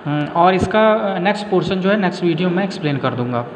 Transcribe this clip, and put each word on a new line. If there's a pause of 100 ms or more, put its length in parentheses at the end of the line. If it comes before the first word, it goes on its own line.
हम्म,
और
इसका
नेक्स्ट
पोर्शन
जो
है
नेक्स्ट
वीडियो
में
एक्सप्लेन
कर
दूंगा। (120)